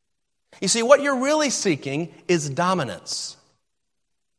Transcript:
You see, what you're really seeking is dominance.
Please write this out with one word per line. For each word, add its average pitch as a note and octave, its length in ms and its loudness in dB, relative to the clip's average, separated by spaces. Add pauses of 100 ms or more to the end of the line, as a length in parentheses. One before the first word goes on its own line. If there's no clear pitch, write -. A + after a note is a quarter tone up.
(600)
You G3 80 -2
see, A3+ 160 2
what C4+ 180 6
you're C#4 180 0
really D4 300 2
seeking D3+ 640 -2 (140)
is D#3 220 0
dominance. D3+ 880 -4 (1000)